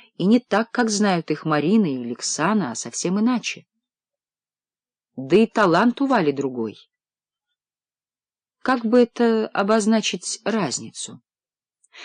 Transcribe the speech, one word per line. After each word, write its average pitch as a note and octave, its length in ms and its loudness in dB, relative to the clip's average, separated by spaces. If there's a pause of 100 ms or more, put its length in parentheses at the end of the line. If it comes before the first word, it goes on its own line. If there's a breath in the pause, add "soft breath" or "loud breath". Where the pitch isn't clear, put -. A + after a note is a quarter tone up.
(160 soft breath)
и E3+ 100 -2
не A#3 140 6
так, A3 300 -2
как A#3 200 -2
знают G3 400 0
их D3+ 140 -4
Марина D#3+ 420 2
или B2 260 -6
Оксана, D#3+ 580 -2
а A2+ 40 -10
совсем F3 440 -6
иначе. A3+ 480 -2 (1500)
Да C3+ 200 0
и A3 100 6
талант G#3+ 540 2
у C#4 60 2
Вали G3 260 2
другой. B2+ 440 -4 (1900)
Как B3+ 220 -2
бы A#3 160 4
это A3+ 480 2
обозначить G#3 960 0
разницу? F3+ 760 -6 (840 loud breath)